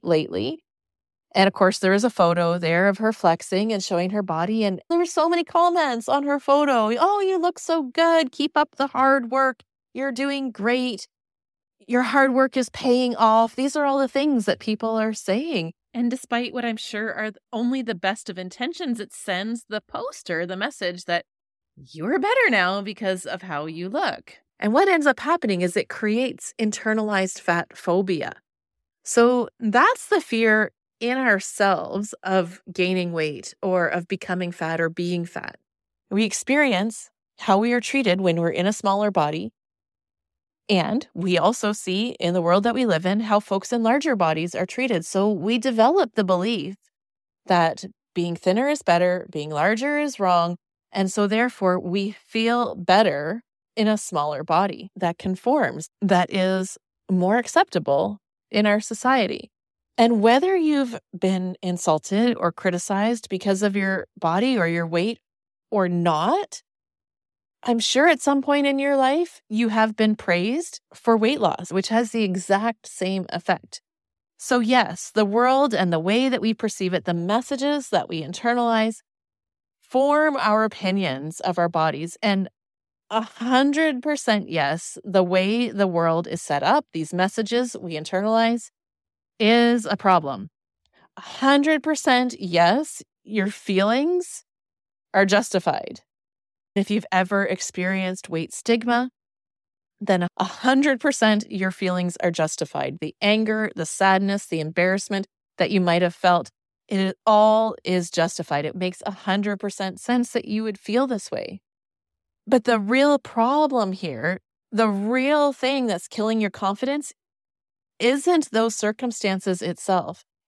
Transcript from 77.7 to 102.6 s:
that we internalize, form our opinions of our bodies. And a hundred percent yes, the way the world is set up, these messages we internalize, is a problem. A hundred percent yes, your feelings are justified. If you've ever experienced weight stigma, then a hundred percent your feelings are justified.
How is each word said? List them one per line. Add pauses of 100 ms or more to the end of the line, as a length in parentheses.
that
we
internalize, (800)
form
our
opinions
of
our
bodies.
And (600)
a
hundred
percent
yes,
the
way
the
world
is
set
up,
these
messages
we
internalize, (680)
is
a
problem. (680)
A
hundred
percent
yes, (220)
your
feelings (680)
are
justified. (720)
If
you've
ever
experienced
weight
stigma, (920)
then (100)
a
hundred
percent
your
feelings
are
justified.